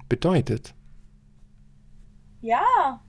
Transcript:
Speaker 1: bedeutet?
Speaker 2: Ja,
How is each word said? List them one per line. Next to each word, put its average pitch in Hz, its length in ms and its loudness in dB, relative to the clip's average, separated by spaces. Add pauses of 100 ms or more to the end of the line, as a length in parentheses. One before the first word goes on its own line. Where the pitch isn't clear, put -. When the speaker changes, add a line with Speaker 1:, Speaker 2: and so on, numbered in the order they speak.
Speaker 1:
bedeutet? 147 640 -2 (1700)
Speaker 2:
Ja, 277 680 0